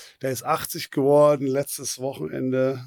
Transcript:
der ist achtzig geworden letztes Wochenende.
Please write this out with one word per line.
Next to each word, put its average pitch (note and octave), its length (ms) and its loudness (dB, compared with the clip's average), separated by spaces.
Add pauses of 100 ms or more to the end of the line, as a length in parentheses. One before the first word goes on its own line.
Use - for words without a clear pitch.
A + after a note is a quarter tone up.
(200)
der C3+ 100 -4
ist B2 120 -6
achtzig - 480 -4
geworden C#3+ 560 4
letztes C3+ 540 -4
Wochenende. C3 880 -2